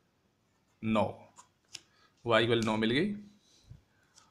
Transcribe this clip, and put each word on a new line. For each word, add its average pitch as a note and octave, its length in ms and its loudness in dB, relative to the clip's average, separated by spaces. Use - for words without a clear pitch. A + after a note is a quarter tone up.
नौ। A2 220 2
वाई A2+ 180 4
की A2+ 60 0
वैल्यू A#2 160 2
नौ A2 120 0
मिल A2 140 0
गई, F#3 240 -2